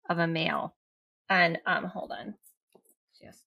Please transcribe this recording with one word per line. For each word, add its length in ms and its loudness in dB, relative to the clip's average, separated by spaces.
of 80 -2
a 100 2
male. 480 -2
And, 360 4
um, 200 0
hold 260 -8
on. 240 -12
Just 260 -20